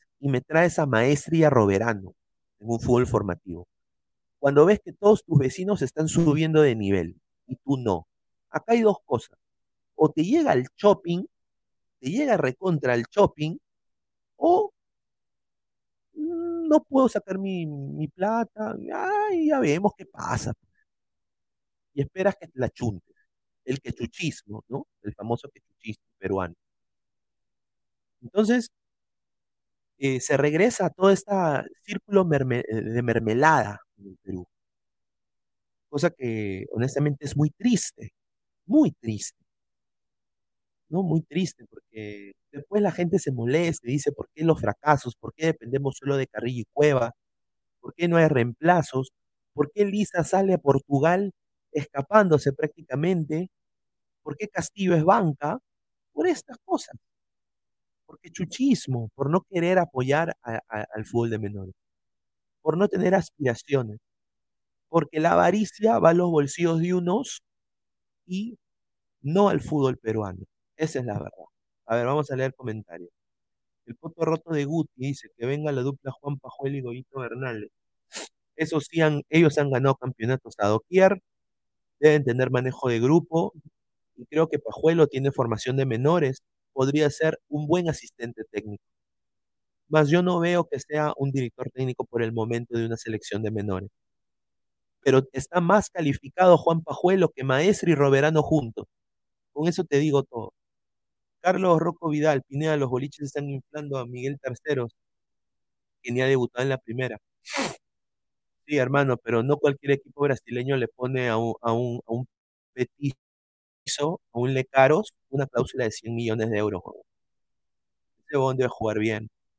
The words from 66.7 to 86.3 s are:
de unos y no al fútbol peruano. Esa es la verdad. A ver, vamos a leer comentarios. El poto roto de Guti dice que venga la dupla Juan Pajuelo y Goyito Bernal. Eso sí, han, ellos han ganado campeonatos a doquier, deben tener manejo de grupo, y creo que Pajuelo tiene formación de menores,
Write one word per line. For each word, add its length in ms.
de 120
unos 480
y 320
no 260
al 140
fútbol 360
peruano. 460
Esa 240
es 60
la 80
verdad. 320
A 100
ver, 120
vamos 240
a 40
leer 200
comentarios. 560
El 100
poto 300
roto 260
de 140
Guti 300
dice 420
que 80
venga 260
la 120
dupla 280
Juan 280
Pajuelo 380
y 40
Goyito 380
Bernal. 520
Eso 260
sí, 180
han, 300
ellos 300
han 100
ganado 260
campeonatos 640
a 100
doquier, 540
deben 240
tener 260
manejo 400
de 100
grupo, 540
y 100
creo 240
que 80
Pajuelo 480
tiene 260
formación 460
de 80
menores, 580